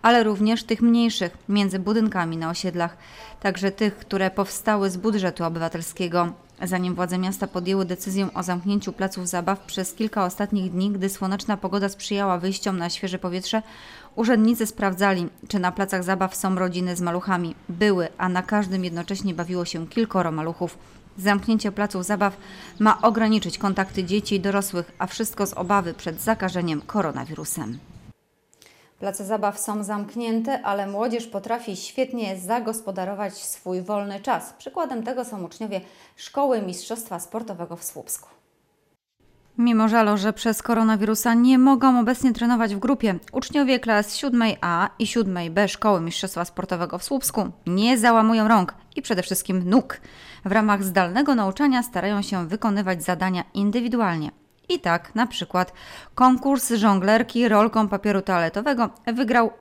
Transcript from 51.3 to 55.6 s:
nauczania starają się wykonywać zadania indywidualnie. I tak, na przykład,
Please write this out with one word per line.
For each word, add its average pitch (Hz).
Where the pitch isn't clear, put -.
nauczania 247
starają 202
się 190
wykonywać 196
zadania 180
indywidualnie. 208
I 349
tak, 170
na 226
przykład, 180